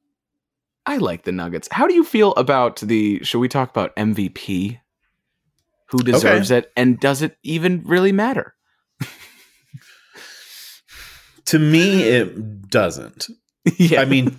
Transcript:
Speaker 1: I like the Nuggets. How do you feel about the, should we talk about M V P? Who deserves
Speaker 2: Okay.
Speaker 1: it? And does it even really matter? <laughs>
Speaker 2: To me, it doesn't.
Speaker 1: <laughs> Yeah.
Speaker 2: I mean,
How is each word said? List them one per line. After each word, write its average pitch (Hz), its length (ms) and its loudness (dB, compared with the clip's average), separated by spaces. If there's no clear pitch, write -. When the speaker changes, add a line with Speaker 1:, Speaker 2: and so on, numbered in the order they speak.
Speaker 1:
I 277 140 -4
like 92 260 -4
the 90 80 -4
Nuggets. 87 380 -8
How 269 160 0
do 359 80 2
you 339 100 2
feel 214 300 2
about 127 460 0
the, 107 440 0
should - 140 -4
we 127 100 0
talk 131 220 -4
about 101 260 -4
M 107 180 0
V 98 140 -2
P? 98 520 -6
Who 127 80 0
deserves 120 540 2
Speaker 2:
Okay. 123 60 4
Speaker 1:
it? - 180 -4
And 123 240 2
does 139 220 0
it 156 200 -4
even 165 420 -2
really 185 280 2
matter? 220 420 -2
<laughs> - 60 -8
Speaker 2:
To 156 140 2
me, 170 420 4
it 107 680 -2
doesn't. 80 600 -4
Speaker 1:
<laughs> - 60 -20
Yeah. 165 220 4
Speaker 2:
I 135 40 2
mean, 135 340 2